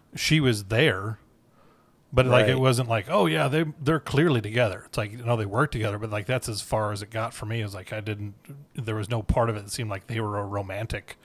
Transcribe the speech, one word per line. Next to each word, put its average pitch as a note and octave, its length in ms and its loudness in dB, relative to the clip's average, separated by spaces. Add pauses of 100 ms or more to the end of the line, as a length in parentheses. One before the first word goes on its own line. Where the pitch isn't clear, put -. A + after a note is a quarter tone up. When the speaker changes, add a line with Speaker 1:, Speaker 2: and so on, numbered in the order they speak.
(160)
Speaker 1:
she - 240 2
was A#2 260 2
there, A2 540 0 (920)
but, B2+ 140 4
like, B2 220 6
it C3 60 4
Speaker 2:
Right. C3 60 0
Speaker 1:
wasn't B2+ 300 4
like, A2 200 0
"Oh, F#3+ 160 4
yeah, D#3 220 2
they, D#3 180 2 (160)
they're D#3 180 2
clearly C#3 420 2
together." G#2 460 0
It's - 100 -10
like, G#2+ 160 -4
no, A#2+ 240 0
they G#2+ 80 0
work A#2 260 0
together, G#2+ 260 -2
but, A2 120 -6
like, G#2 160 -4
that's B2+ 240 -2
as G#2 120 -6
far G#2+ 300 -2
as G2+ 100 -6
it G#2 80 -14
got A2+ 240 -6
for - 120 -10
me. A2+ 160 -4
It - 20 -2
was G2+ 120 -8
like, F#2+ 180 -14
I G#2+ 80 -6
didn't, G#2 340 -8 (400)
there A2 200 -4
was G#2+ 140 -4
no A2+ 120 -2
part A#2 280 2
of A2 60 0
it G#2 100 -8
that G2+ 60 -12
seemed A2+ 180 -6
like G2 180 -8
they A#2 120 -4
were G#2 200 -2
a G2+ 60 -2
romantic G2+ 800 -6